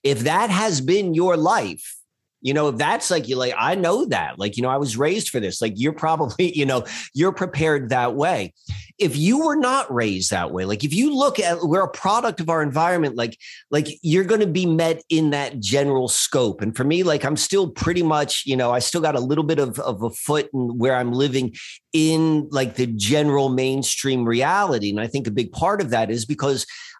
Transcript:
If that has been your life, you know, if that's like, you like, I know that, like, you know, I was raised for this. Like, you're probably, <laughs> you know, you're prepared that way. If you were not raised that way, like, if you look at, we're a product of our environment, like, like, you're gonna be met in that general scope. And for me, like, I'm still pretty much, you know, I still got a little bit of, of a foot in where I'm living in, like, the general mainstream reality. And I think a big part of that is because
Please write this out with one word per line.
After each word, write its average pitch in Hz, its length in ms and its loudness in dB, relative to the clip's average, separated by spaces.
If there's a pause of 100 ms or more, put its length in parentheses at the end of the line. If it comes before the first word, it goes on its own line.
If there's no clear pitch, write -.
If 135 180 0
that 175 300 2
has 190 300 0
been 175 340 2
your 175 220 4
life, 156 560 0 (500)
you 135 120 0
know, 151 140 2
if 123 80 -2
that's 165 340 0
like, 151 180 0
you 131 60 0
like, 123 240 -2
I 135 160 2
know 190 320 2
that, 80 320 -4
like, 104 180 -4
you 120 60 -2
know, 127 60 0
I 131 80 2
was 135 200 -2
raised 160 340 0
for 123 100 -2
this. 95 200 -4
Like, 110 160 -2
you're 135 160 0
probably, 160 600 0
<laughs> 151 60 -6
you 139 80 2
know, 127 180 0 (300)
you're 175 180 2
prepared 147 580 0
that 123 240 2
way. 139 380 -2 (460)
If 151 180 0
you 220 280 2
were 302 120 2
not 262 360 0
raised 107 380 0
that 87 220 -2
way, 92 120 -4
like, 104 200 -4
if 147 100 -2
you 277 200 2
look 269 260 2
at, 170 220 0
we're 175 200 2
a 185 80 -2
product 214 500 -2
of 160 80 -6
our 165 140 2
environment, 151 540 0
like, 117 200 -4 (340)
like, 147 180 2 (140)
you're 175 220 4
gonna 214 220 2
be 180 180 0
met 165 440 2
in 160 220 4
that 143 300 -4
general 131 480 2
scope. - 540 0
And 110 140 -4
for 127 80 -2
me, 165 180 2
like, 151 220 0
I'm 160 120 0
still 190 320 0
pretty 175 340 -2
much, 151 440 0
you 135 100 0
know, 123 140 2
I 123 80 2
still 143 220 -2
got 156 160 0
a 123 40 0
little 147 240 0
bit 156 140 0
of, 131 220 0
of 107 220 -4
a 117 80 -2
foot 147 440 -2
in 123 240 -2
where 127 160 4
I'm 123 180 -2
living 131 420 0 (380)
in, 160 580 2
like, 131 260 -2
the 127 100 0
general 135 600 2
mainstream 131 760 0
reality. 127 680 2
And 104 100 -2
I 113 80 -2
think 131 180 -4
a 110 60 -4
big 117 200 -2
part 202 280 0
of 151 100 -2
that 113 200 2
is 117 140 -2
because 139 400 -2 (360)